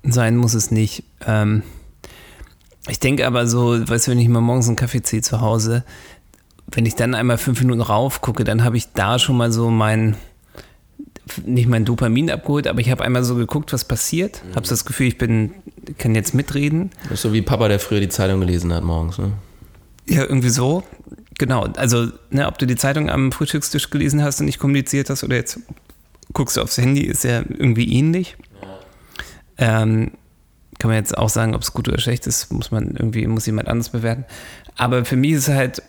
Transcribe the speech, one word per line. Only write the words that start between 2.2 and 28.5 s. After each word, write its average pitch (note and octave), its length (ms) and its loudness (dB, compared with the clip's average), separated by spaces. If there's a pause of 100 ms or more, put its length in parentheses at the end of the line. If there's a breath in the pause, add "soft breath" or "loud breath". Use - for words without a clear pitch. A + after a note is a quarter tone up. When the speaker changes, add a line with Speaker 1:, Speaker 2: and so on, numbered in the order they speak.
Speaker 1:
ich B2 120 -6
denke C3 260 2
aber A#2+ 220 2
so, A#2+ 360 2
weißt A#2 220 0
du, B2+ 60 0
wenn B2 80 4
ich A#2 80 6
mal A#2 120 4
morgens A#2+ 280 2
einen A#2 80 2
Kaffee B2 260 -2
ziehe A2 200 -2
zu - 180 -2
Hause, A2+ 440 0 (840 loud breath)
wenn A#2 160 0
ich A2 80 -2
dann B2 220 0
einmal B2 200 2
fünf B2+ 220 -2
Minuten B2+ 220 2
rauf A#2 400 0
gucke, A2+ 240 -2
dann A2+ 180 0
habe A#2+ 140 2
ich - 160 -4
da A2 260 0
schon B2+ 180 2
mal A#2 140 2
so A2+ 180 0
mein, A2 460 2 (1300 loud breath)
nicht B2 240 2
mein A2+ 160 2
Dopamin A#2+ 460 2
abgeholt, D3 380 -2
aber B2 100 -2
ich A#2+ 140 0
habe B2+ 100 -2
einmal B2 220 0
so B2 100 0
geguckt, A#2+ 380 -2
was B2+ 120 -4
passiert. - 600 -4
Speaker 2:
Mhm. F#2 100 -12
Speaker 1:
Hab - 120 -4
so - 40 -4
das A#2+ 140 -2
Gefühl, C3 240 0
ich - 100 -2
bin, A2+ 320 0 (480)
kann A2 160 0
jetzt A2 180 0
mitreden. D3 580 0 (120)
Speaker 2:
Das - 120 -6
ist - 80 -6
so G#2+ 100 0
wie A2 100 2
Papa, A2+ 240 2
der G2+ 140 4
früher G#2 180 0
die G2+ 100 0
Zeitung F#2+ 300 0
gelesen F2 340 2
hat E2+ 120 0
morgens, E2 340 -2
ne? G2 140 -2 (720 loud breath)
Speaker 1:
Ja, D3 160 2
irgendwie C3 260 2
so. C3 360 0 (540)
Genau, B2+ 240 2 (140)
also, A#2 320 2 (200)
ne, C#3 180 2
ob - 120 -4
du C3 80 0
die B2 100 2
Zeitung D3 320 0
am C3 240 2
Frühstückstisch - 560 -4
gelesen D3 340 2
hast C#3+ 180 0
und D3+ 60 0
nicht D3 120 -2
kommuniziert C#3 500 0
hast C#3 160 -4
oder B2+ 120 0
jetzt - 220 -6 (760)
guckst - 240 0
du - 20 2
aufs - 160 -2
Handy, C3+ 240 2
ist - 240 -2
ja A#2+ 140 0
irgendwie A#2 560 0
ähnlich. E3 420 0 (1200 loud breath)